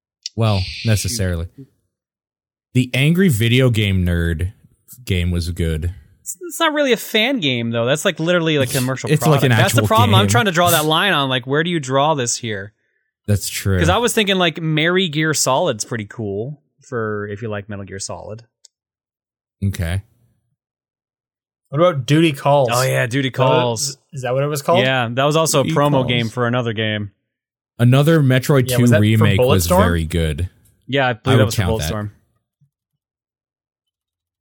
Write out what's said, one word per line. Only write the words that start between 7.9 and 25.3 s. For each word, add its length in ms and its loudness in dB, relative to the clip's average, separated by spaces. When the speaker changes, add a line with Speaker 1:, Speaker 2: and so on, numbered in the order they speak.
Speaker 2:
like, 160 -2
literally, 380 0
like, 120 0
a 80 -6
commercial 320 -4
Speaker 1:
It's, 120 2
like, 180 2
Speaker 2:
product. 40 0
Speaker 1:
an 60 4
Speaker 2:
That's 240 2
the 80 4
Speaker 1:
actual 60 0
Speaker 2:
problem 260 4
I'm 120 4
Speaker 1:
game. 40 0
Speaker 2:
trying 160 2
to 60 -2
draw 180 2
that 140 2
line 280 0
on. 160 0
Like, 180 0
where 180 0
do 60 -4
you 100 -2
draw 340 0
this 240 -4
here? 340 -10
Speaker 1:
That's 220 -2
true. 300 -2
Speaker 2:
'Cause 100 2
I 100 2
was 160 -2
thinking, 220 0
like, 260 -2
Merry 460 0
Gear 260 -2
Solid's 500 -2
pretty 220 -8
cool 560 -8
for 400 -6
if 140 -10
you 60 -8
like 200 -8
Metal 160 -12
Gear 140 -14
Solid. 460 -14
Speaker 1:
Okay. 380 -4
Speaker 3:
What 80 0
about 240 2
Duty 300 4
Calls? 360 2
Speaker 2:
Oh, 120 2
yeah, 240 0
Duty 220 -2
Speaker 3:
Is 40 -8
that 100 -4
what 60 2
it 40 4
Speaker 2:
Calls. 340 -4
Speaker 3:
is 100 -12
that 120 -2
what 80 0
it 40 -2
was 140 -4
called? 200 2
Speaker 2:
Yeah, 300 0
that 140 0
was 120 2